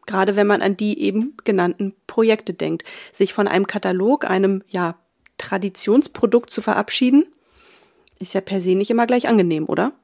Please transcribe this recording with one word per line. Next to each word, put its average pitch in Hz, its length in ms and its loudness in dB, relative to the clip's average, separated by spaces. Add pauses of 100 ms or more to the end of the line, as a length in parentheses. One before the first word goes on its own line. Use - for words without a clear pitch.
Gerade 196 320 0
wenn 208 100 2
man 202 140 2
an 196 160 0
die 208 220 -4
eben 214 440 -2
genannten 190 500 0 (140)
Projekte 214 460 0
denkt. 160 320 -6 (260)
Sich - 220 -2
von 202 160 0
einem 196 180 0
Katalog, 196 560 0
einem, 190 460 0
ja, 175 280 -4 (400)
Traditionsprodukt 202 1120 0
zu 214 100 -6
verabschieden, 254 640 2 (920)
ist - 140 -14
ja 196 60 0
per 190 220 -4
se 185 140 2
nicht 202 140 -2
immer 233 180 2
gleich 247 200 0
angenehm, 170 380 2
oder? 240 260 -2 (120)